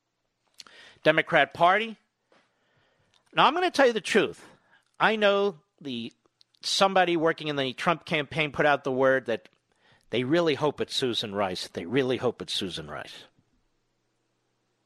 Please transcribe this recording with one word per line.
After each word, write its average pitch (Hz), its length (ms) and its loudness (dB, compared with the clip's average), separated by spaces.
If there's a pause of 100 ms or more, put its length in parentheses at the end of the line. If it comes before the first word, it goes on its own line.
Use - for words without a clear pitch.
(1040)
Democrat 156 520 2
Party. 202 420 2 (1400)
Now, 170 120 4
I'm 269 80 0
gonna 359 160 0
tell 277 160 4
you 240 60 4
the 214 80 -4
truth. - 440 -2 (560)
I 208 160 2
know 202 380 2 (260)
the, 117 320 -8 (480)
somebody 185 560 2
working 156 320 0
in 147 80 -4
the 135 160 -2
Trump 165 320 -2
campaign 151 460 -4
put 151 160 0
out 143 160 2
the 139 100 -4
word 131 340 2
that 113 220 -4 (600)
they 123 140 -2
really 160 320 2
hope 143 240 -2
it's - 140 -6
Susan 113 400 -4
Rice. 95 340 -4
They 90 180 -10
really 127 300 0
hope 113 260 -4
it's 87 100 -12
Susan 82 380 -8
Rice. - 340 -14 (1600)